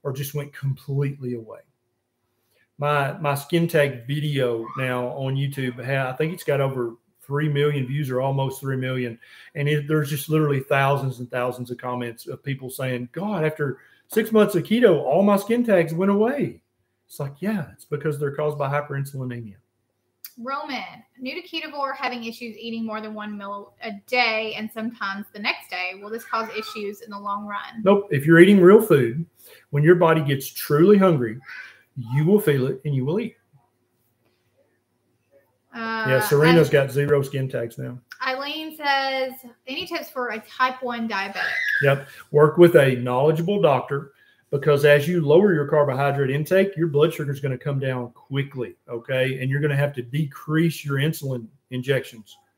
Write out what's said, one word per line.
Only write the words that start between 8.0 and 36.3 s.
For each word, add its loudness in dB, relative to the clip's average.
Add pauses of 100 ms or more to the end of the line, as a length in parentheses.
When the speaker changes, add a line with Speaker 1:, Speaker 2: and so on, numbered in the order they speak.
Speaker 1:
or -2
almost -2
three -4
million. -6 (380)
And -2
it, -2
there's 0
just -6
literally 2
thousands 0
and -12
thousands -6
of -8
comments -8
of -12
people -8
saying, -6
"God, -4
after -4 (300)
six 0
months 4
of 0
keto, 4
all 2
my 4
skin 0
tags 2
went 2
away." 0 (460)
It's -20
like, -8
yeah, -4
it's -20
because -6
they're -4
caused -4
by -2
hyperinsulinemia. -6 (840)
Speaker 2:
Roman, -8 (380)
"New -8
to -20
ketovore, -6
having -8
issues -12
eating -8
more -8
than -12
one -12
meal -14
a -10 (160)
day -2
and -10
sometimes -8
the -18
next -8
day. -8 (100)
Will -16
this -12
cause -6
issues -10
in -20
the -12
long -8
run?" -12
Speaker 1:
Nope. 4
If -2
you're 8
eating 10
real 10
food, 2 (460)
when 0
your 8
body 4
gets -2
truly 4
hungry, 2 (580)
you -2
will 4
feel 0
it -6
and -2
you 0
will -2
eat. -10 (2250)
Speaker 2:
Uh, -6
Speaker 1:
Yeah, 4
Serena's 6